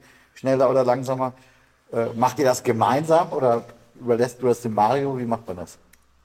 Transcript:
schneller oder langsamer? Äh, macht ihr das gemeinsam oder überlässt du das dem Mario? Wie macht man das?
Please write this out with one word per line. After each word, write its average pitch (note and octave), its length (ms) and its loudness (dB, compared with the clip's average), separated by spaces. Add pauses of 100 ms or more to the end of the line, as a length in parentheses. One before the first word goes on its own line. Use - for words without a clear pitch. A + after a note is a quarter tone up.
(340)
schneller C3 340 0
oder B2+ 160 2
langsamer? B2+ 500 -2 (580)
Äh, A#2 140 0 (100)
macht B2 240 0
ihr C#3 60 4
das B2+ 180 0
gemeinsam D3 680 2
oder A#2+ 320 0 (360)
überlässt A#2+ 420 -2
du B2+ 60 2
das A#2+ 140 0
dem A2 120 -6
Mario? C3+ 440 0
Wie B2 80 -6
macht A2+ 200 -4
man F2+ 120 -10
das? E2+ 200 -16 (460)